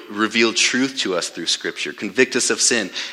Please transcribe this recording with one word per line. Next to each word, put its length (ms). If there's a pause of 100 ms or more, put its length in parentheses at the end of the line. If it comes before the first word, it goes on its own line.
reveal 440
truth 460
to 160
us 140
through 180
Scripture, 460
convict 420
us 160
of 100
sin, 300 (220)